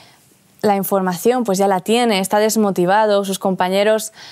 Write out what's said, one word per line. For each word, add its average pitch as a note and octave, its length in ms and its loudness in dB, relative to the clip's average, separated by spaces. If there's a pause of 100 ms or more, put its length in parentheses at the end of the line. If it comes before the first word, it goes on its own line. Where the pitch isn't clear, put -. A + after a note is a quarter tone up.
(600)
la G#3 160 0
información G3 640 0
pues G3 160 -2
ya G3 80 2
la F#3+ 140 0
tiene, A3+ 400 0
está G3 180 -2
desmotivado, G#3 840 0
sus F#3+ 160 -6
compañeros G3 720 0 (200)